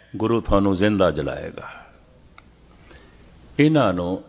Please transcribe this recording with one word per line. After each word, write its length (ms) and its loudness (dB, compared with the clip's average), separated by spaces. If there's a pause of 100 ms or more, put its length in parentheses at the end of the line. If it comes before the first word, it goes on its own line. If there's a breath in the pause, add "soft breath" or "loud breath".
(160)
ਗੁਰੂ 240 0
ਤੁਹਾਨੂੰ 360 2
ਜ਼ਿੰਦਾ 340 2
ਜਲਾਏਗਾ।" 760 -8 (1700 soft breath)
ਇਹਨਾਂ 340 4
ਨੂੰ 360 -6